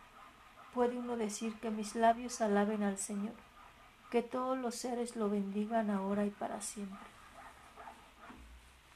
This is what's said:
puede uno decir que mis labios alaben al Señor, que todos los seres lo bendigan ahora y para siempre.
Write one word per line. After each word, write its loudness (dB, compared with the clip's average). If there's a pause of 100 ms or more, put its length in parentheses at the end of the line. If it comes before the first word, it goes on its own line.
(760)
puede 2
uno -4
decir -2
que -4
mis -4
labios 4
alaben 4
al 0
Señor, -4 (760)
que 4
todos 0
los -2
seres -2
lo 2
bendigan 2
ahora 2
y 0
para -4
siempre. -8 (2000)